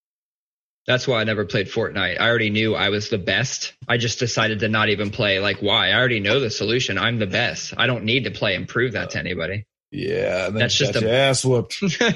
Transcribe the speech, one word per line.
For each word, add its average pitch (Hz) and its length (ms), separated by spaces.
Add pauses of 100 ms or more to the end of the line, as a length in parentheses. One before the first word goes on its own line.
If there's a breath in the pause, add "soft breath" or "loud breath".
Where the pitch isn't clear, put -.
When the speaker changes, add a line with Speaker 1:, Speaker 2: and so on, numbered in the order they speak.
(880)
Speaker 1:
That's 123 220
why 117 120
I 107 40
never 104 200
played 95 220
Fortnite. 92 540
I 110 80
already 113 220
knew 107 260
I 98 140
was 104 200
the 113 80
best. 95 560 (140)
I 120 100
just 113 220
decided 110 400
to 113 80
not 107 200
even 104 220
play. 101 300
Like, 98 180
why? 104 320
I 101 40
already 120 260
know 104 180
the 120 120
solution. 110 460
I'm 113 220
the 107 80
best. 98 500
I 120 120
don't 113 160
need 123 200
to 104 60
play 104 240
and 90 140
prove 123 240
that 90 180
to - 80
anybody. 90 480 (240)
Speaker 2:
Yeah, 95 560
and 98 80
then 107 60
Speaker 1:
That's 120 180
Speaker 2:
you - 80
Speaker 1:
just 101 80
Speaker 2:
got 113 80
Speaker 1:
a 110 40
Speaker 2:
your 113 100
ass 135 280
whooped. 127 380
Speaker 1:
<laughs> 190 180 (160)